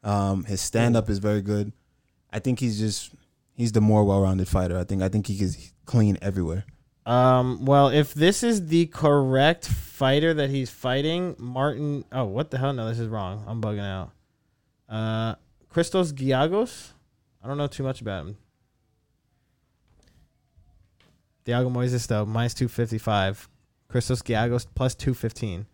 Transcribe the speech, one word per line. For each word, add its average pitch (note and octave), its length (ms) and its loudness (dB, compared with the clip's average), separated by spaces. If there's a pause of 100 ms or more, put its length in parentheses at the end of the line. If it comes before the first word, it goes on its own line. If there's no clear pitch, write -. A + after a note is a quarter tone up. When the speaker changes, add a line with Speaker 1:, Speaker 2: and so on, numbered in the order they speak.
Speaker 1:
Um, G2 420 0
his G2 140 -4
stand-up A#2 480 2
Speaker 2:
Ooh. A2 40 -2
Speaker 1:
is G2+ 80 -2
very G#2 240 0
good. G#2 280 -2 (600)
I G#2+ 60 -6
think B2+ 200 -2
he's A2+ 200 -2
just, A2 340 -4 (400)
he's A#2 200 -2
the A2+ 60 4
more G#2+ 240 6
well-rounded F#2+ 440 2
fighter. F#2 320 0
I F2+ 60 -2
think, F#2+ 180 -2
I F#2+ 40 2
think G2+ 200 0
he G2+ 80 -4
is G2 360 -4 (140)
clean G#2+ 340 4
everywhere. F#2 460 -4 (380)
Speaker 2:
Um, B2+ 640 2
well, C#3 240 8
if C#3+ 240 2
this E3+ 300 2
is G#3+ 240 0
the E3+ 180 4
correct C#3+ 840 2
fighter D3+ 680 0
that C#3 160 0
he's C3+ 180 -4
fighting, D#3 720 -2
Martin, C3+ 720 -4
oh, B2+ 140 -2
what A#2 260 -4
the C3 80 -4
hell? C#3 140 0
No, A2+ 140 -4
this A2+ 120 -4
is A#2 80 -4
wrong. G#2 400 -6
I'm A2+ 120 -6
bugging G#2+ 240 -4
out. F#2+ 280 -8 (760)
Uh, A2 460 -4 (360)
Christos E3+ 440 0
Giagos? C#3 800 -2 (520)
I A2 40 -12
don't C#3 100 -6
know D3 80 -2
too C#3 160 -8
much C3 200 -4
about F#2+ 260 -8
him. G#2+ 100 -12 (3000)
Thiago B2+ 300 0
Moises, B2 320 0
though, G#2+ 180 0
minus A2+ 300 -2
two B2+ 140 -2
fifty-five. A2 840 -2 (380)
Christos B2 340 -2
Giagos, A#2+ 540 -2
plus C3 180 -2
two B2+ 220 -4
fifteen. G#2+ 580 -6